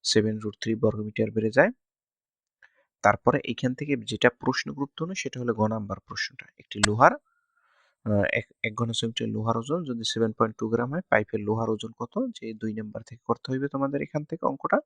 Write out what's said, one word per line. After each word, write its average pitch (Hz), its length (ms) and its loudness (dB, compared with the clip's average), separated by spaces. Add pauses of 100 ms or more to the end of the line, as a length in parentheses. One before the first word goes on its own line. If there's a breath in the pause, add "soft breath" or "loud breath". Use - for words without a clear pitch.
সেভেন 107 340 2
রুট 107 200 -8
থ্রি 113 160 -2
বর্গ 107 240 2
মিটার 107 320 -2
বেড়ে 110 200 0
যায়। 165 200 4 (1300 soft breath)
তারপরে 104 420 4
এইখান 127 280 -2
থেকে 147 200 -2 (120)
যেটা - 240 2 (100)
প্রশ্ন - 320 0
গুরুত্বপূর্ণ 143 420 -6
সেটা 135 260 -8
হলো 120 140 0
গ 110 140 0
নাম্বার 104 320 -4
প্রশ্নটা। - 460 -8 (140)
একটি - 200 -12
লোহার, 107 340 6 (920)
আহ, 101 280 4
এক, - 120 0 (180)
এক 110 100 -4
ঘন 117 180 -2
সেন্টিমিটার 113 440 -4
লোহার 110 220 0
ওজন 139 260 -2
যদি 120 220 -4
সেভেন 113 280 2
পয়েন্ট 110 240 2
টু 113 120 -2
গ্রাম 117 220 0
হয়, 165 180 -4
পাইপের 107 320 2
লোহার 110 280 0
ওজন 113 280 -4
কত? - 160 -10 (220)
যে - 180 -12
দুই 110 200 -4
নাম্বার 107 300 -8
থেকে - 220 -18
করতে - 240 -2
হইবে 135 180 -2
তোমাদের 139 340 -2
এখান 151 220 -4
থেকে 160 220 -8
অঙ্কটা। - 400 0